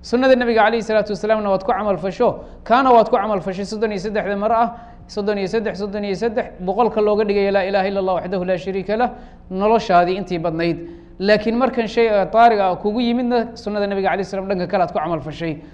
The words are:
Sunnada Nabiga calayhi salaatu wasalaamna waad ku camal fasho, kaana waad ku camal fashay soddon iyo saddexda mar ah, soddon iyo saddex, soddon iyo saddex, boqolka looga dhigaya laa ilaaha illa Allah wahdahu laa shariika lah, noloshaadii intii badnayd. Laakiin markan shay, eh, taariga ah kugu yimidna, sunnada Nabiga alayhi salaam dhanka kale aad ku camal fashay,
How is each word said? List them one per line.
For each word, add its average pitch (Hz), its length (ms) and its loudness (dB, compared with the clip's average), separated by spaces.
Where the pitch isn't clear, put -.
Sunnada 262 340 4
Nabiga 240 280 2
calayhi 226 200 2
salaatu 214 280 0
wasalaamna 214 360 0
waad 190 160 0
ku 240 80 0
camal 202 240 0
fasho, 185 480 -2
kaana 254 280 4
waad 226 160 6
ku 247 80 2
camal 208 240 -2
fashay 190 240 -6
soddon 214 280 -4
iyo 190 120 -4
saddexda 202 340 -4
mar 214 140 0
ah, 233 160 2
soddon 208 300 -2
iyo 190 100 -2
saddex, 202 320 -2
soddon 202 240 -6
iyo 196 100 -2
saddex, 226 320 -2
boqolka 202 400 0
looga 208 240 2
dhigaya 202 280 0
laa 196 120 2
ilaaha 196 240 0
illa 196 120 -2
Allah 190 200 0
wahdahu 180 240 -4
laa 180 160 0
shariika 196 380 -4
lah, 240 100 0
noloshaadii 185 680 2
intii 180 180 -4
badnayd. 165 400 -2
Laakiin 208 380 2
markan 240 320 0
shay, 233 200 2
eh, 196 180 2
taariga 220 460 6
ah 175 40 -2
kugu 208 240 -2
yimidna, 233 560 0
sunnada 208 300 -4
Nabiga 196 240 0
alayhi 190 140 -2
salaam 190 240 -6
dhanka 180 180 -2
kale 185 160 0
aad 165 100 0
ku 208 60 -2
camal 160 220 -2
fashay, 156 380 -8